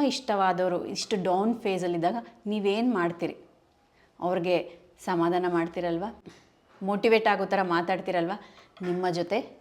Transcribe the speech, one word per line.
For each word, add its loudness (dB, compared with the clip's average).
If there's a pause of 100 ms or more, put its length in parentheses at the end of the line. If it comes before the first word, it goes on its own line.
ಇಷ್ಟವಾದವರು 0
ಇಷ್ಟು -4
ಡೌನ್ 2
ಫೇಸಲ್ಲಿದ್ದಾಗ -2 (200)
ನೀವೇನ್ 0
ಮಾಡ್ತೀರಿ? -2 (840)
ಅವ್ರಿಗೆ 0 (260)
ಸಮಾಧಾನ 2
ಮಾಡ್ತೀರಲ್ವಾ? -2 (600)
ಮೋಟಿವೇಟ್ 4
ಆಗೋ 2
ಥರ 2
ಮಾತಾಡ್ತೀರಲ್ವಾ? 0 (400)
ನಿಮ್ಮ -2
ಜೊತೆ -4